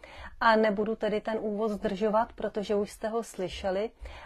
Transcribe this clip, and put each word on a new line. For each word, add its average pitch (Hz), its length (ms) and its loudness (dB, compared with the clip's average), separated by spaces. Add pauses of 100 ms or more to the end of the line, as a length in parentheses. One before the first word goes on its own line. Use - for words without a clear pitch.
(400)
a 226 160 8
nebudu 220 400 4
tedy 214 260 -2
ten 220 200 -4
úvod 214 300 -2
zdržovat, 208 600 0
protože 202 420 -2
už 202 160 0
jste - 160 -6
ho 226 160 -2
slyšeli 196 680 -4 (340)